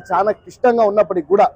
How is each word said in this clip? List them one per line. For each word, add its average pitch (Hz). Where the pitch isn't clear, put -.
చాలా 202
క్లిష్టంగా 233
ఉన్నప్పటికీ 180
కూడా 202